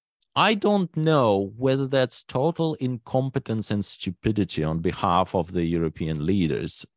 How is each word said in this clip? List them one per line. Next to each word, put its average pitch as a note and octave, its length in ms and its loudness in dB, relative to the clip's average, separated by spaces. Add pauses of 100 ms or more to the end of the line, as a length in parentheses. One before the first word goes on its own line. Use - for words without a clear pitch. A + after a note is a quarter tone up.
(340)
I G3 200 4
don't G3+ 420 0
know A#2 600 4
whether C3+ 300 0
that's C3 360 0
total D#3+ 520 -2
incompetence B2+ 960 -4
and G#2 140 0
stupidity F#2+ 800 -2
on D#2+ 140 -2
behalf F2+ 560 0
of F2+ 180 -2
the F2+ 120 0
European D#2+ 600 -2
leaders, D#2 600 0 (100)